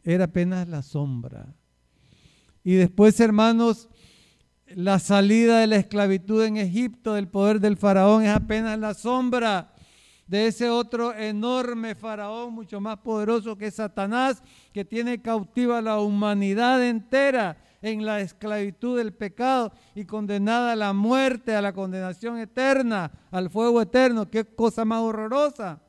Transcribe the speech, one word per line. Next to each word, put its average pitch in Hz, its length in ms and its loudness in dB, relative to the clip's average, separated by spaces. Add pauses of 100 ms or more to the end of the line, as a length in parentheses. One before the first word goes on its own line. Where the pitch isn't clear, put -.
Era 180 200 2
apenas 180 440 -2
la 151 140 -8
sombra. 131 720 -8 (1080)
Y 185 100 4
después, 185 440 6
hermanos, 226 680 4 (880)
la 190 220 0
salida 214 600 4
de 226 80 4
la 214 100 2
esclavitud 202 680 0
en 214 140 -2
Egipto, 214 560 -4
del 202 120 -2
poder 202 320 2
del 202 180 2
faraón, 202 460 4
es 208 80 2
apenas 220 480 -2
la 214 160 -6
sombra 233 800 -2 (520)
de 202 200 0
ese 240 220 -2
otro 233 460 -2
enorme 226 800 -4
faraón, 220 580 -10
mucho 208 280 -12
más 208 180 -8
poderoso 220 580 -4
que 208 140 -8
Satanás, 220 720 -2 (300)
que 202 120 -8
tiene 233 360 -6
cautiva 233 600 -2
la 220 180 -2
humanidad 208 880 2
entera 240 680 0 (260)
en 214 240 -6
la 208 140 -2
esclavitud 208 760 -6
del 220 160 -4
pecado 240 600 -2 (220)
y 208 100 -12
condenada 214 680 -2
a 226 40 -2
la 202 160 -2
muerte, 233 640 0
a 208 60 0
la 202 120 -4
condenación 190 680 -8
eterna, 233 720 0 (200)
al 185 200 -6
fuego 226 320 2
eterno. 240 480 2
¡Qué 214 140 -2
cosa 226 400 -2
más 226 160 0
horrorosa! 220 880 -4